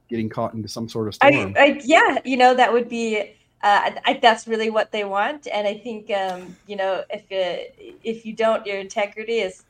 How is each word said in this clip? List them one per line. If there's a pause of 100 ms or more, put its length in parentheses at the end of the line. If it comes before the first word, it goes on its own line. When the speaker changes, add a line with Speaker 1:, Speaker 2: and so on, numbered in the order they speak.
Speaker 1:
getting
caught
into
some
sort
of
Speaker 2:
I,
Speaker 1:
storm.
Speaker 2:
I,
yeah,
you
know,
that
would
be,
uh, (380)
I, (100)
I,
that's
really
what
they
want.
And
I
think,
um, (120)
you
know,
if
it, (300)
if
you
don't,
your
integrity
is